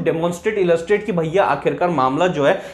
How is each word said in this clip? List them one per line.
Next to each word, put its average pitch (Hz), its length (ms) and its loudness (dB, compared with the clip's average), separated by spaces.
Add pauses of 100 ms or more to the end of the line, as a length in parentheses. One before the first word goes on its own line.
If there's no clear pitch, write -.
demonstrate, 175 540 -2
illustrate 185 480 2
कि 226 60 -4
भैया 165 320 0
आखिरकार 151 460 0
मामला 143 380 2
जो 147 180 0
है 139 140 2 (140)